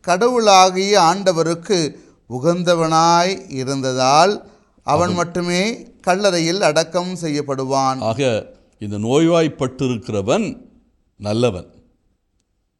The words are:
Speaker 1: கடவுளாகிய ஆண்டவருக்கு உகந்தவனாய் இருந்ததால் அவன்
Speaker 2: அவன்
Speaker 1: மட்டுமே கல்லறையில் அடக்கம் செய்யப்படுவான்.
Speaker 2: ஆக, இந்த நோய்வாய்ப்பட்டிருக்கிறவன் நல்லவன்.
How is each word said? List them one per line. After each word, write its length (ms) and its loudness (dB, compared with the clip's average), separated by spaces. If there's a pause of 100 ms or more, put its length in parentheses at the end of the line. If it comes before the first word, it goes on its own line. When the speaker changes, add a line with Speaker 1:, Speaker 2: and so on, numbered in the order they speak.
Speaker 1:
கடவுளாகிய 1000 4
ஆண்டவருக்கு 1000 0 (280)
உகந்தவனாய் 1200 0
இருந்ததால் 840 2
அவன் 200 -8 (320)
Speaker 2:
அவன் 320 0
Speaker 1:
மட்டுமே 720 -4 (140)
கல்லறையில் 640 0
அடக்கம் 520 -2
செய்யப்படுவான். 840 -4
Speaker 2:
ஆக, 480 -2 (320)
இந்த 200 -8
நோய்வாய்ப்பட்டிருக்கிறவன் 1600 -2 (560)
நல்லவன். 540 -4 (1080)